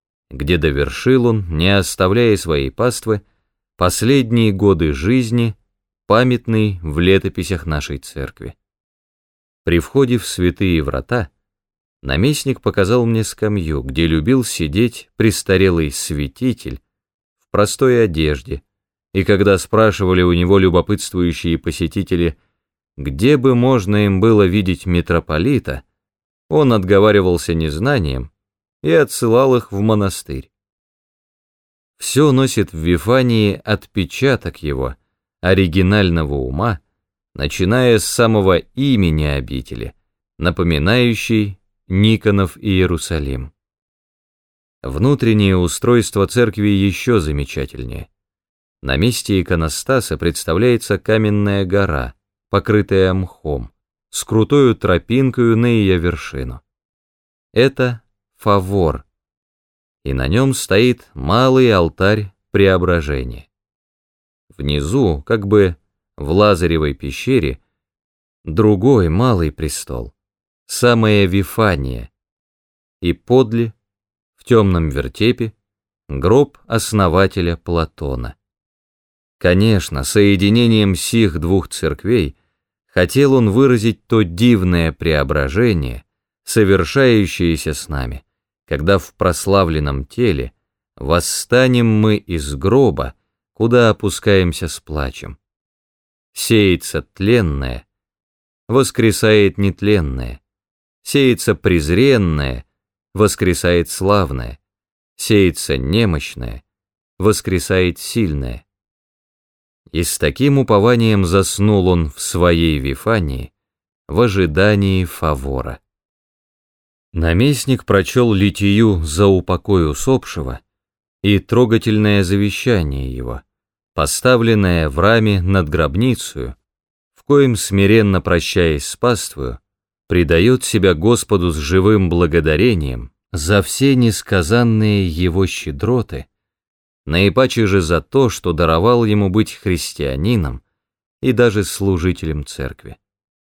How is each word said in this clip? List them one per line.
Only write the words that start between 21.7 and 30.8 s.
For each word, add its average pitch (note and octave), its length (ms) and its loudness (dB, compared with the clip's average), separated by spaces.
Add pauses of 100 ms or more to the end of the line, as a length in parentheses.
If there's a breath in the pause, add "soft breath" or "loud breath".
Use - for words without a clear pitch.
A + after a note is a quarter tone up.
где F2 400 0
бы B2+ 180 2
можно G#2+ 520 2
им F#2+ 140 0
было G#2+ 260 4
видеть F#2 400 -2
митрополита, E2+ 960 -2 (640)
он D3 240 4
отговаривался G2 800 4
незнанием D#2+ 760 -4 (520)
и D3+ 80 -2
отсылал C3 680 2
их A2+ 160 -6
в G2 80 -4
монастырь. G2+ 720 -2 (1500)